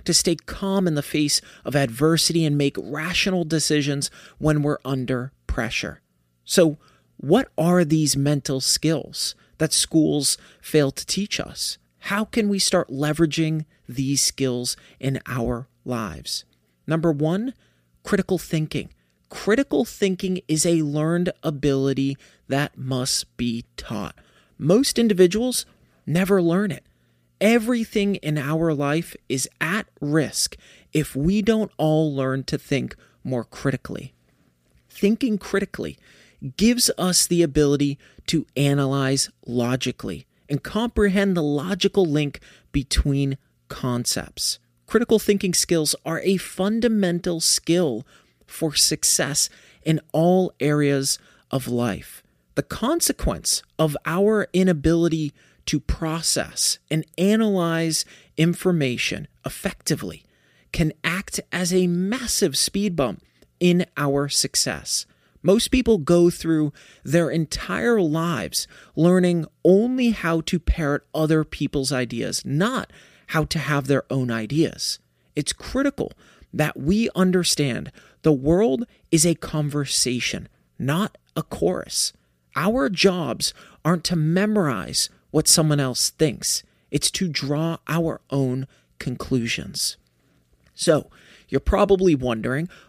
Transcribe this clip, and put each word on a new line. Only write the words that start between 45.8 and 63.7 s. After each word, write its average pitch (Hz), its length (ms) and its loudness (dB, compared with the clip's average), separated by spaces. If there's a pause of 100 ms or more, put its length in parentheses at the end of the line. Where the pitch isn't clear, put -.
are 165 140 -4
a 190 160 2
fundamental 190 1040 0
skill 160 640 0 (400)
for 151 280 -4
success - 760 0 (340)
in 156 180 2 (120)
all 175 480 4
areas 143 580 2 (320)
of 131 160 -2
life. 120 560 -4 (320)
The 143 80 -4
consequence - 1000 -2 (160)
of 151 160 2 (100)
our 202 460 2
inability 165 800 2 (340)
to 151 140 0
process - 1000 -2 (100)
and 156 160 -2 (140)
analyze 175 840 2 (320)
information 151 920 0 (180)
effectively - 800 -6 (460)
can 156 220 0 (100)
act - 380 -4 (100)
as 180 240 -2
a 185 140 4
massive 190 680 -2
speed 196 380 -2
bump 127 300 -2 (340)
in 175 280 4 (100)